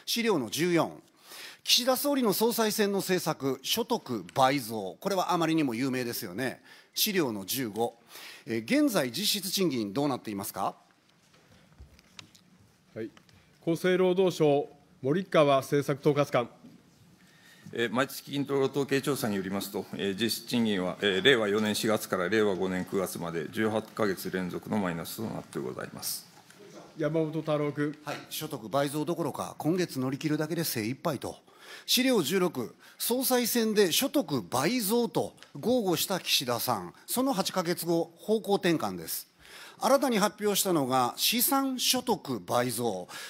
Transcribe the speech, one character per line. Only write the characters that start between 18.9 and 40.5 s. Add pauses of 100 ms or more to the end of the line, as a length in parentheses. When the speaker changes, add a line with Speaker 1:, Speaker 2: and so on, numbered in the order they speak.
Speaker 3:
調
査
に
よ
り
ま
す
と、 (100)
え
ー、
実 (140)
質
賃
金
は、
え
ー、
令
和
四
年
四
月
か
ら
令
和
五
年
九
月
ま
で
十
八
ヶ
月
連
続
の
マ
イ
ナ
ス
と
な
っ
て
ご
ざ
い
ま
す。 (680)
Speaker 2:
山
本
太
郎
君。
Speaker 1:
は
い、 (140)
所
得
倍
増
ど
こ
ろ
か、
今
月
乗
り
切
る
だ
け
で
精
一
杯
と。 (500)
資
料
十
六、 (240)
総
裁
選
で
所
得
倍
増
と (240)
豪
語
し
た
岸
田
さ
ん、 (100)
そ
の
八
ヶ
月
後、
方
向
転
換
で
す。 (500)
新
た
に
発
表